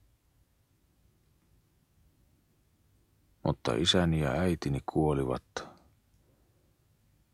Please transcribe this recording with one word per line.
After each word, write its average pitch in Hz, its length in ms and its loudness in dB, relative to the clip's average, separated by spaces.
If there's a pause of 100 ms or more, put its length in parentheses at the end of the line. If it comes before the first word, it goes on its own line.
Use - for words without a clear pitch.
(3500)
Mutta - 300 -2
isäni 82 460 2
ja 73 100 0
äitini 73 560 -2
kuolivat 69 840 -2 (1700)